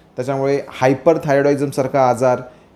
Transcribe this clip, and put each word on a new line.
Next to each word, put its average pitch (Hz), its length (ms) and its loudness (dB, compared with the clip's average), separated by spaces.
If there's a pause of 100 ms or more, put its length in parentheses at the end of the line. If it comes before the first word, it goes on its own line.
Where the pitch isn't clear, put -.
(160)
त्याच्यामुळे 135 520 -2
हायपरथायरॉइडिझमसारखा 139 1400 0
आजार 123 340 0 (340)